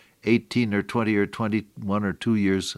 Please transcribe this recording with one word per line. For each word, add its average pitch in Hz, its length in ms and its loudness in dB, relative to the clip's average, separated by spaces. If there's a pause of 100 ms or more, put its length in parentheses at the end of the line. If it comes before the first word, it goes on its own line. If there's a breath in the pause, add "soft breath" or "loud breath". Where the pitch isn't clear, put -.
(260 soft breath)
eighteen 113 480 2
or 101 80 2
twenty 110 340 0
or 101 100 2
twenty-one 104 800 -4
or 95 100 -2
two 113 220 -2
years 95 420 0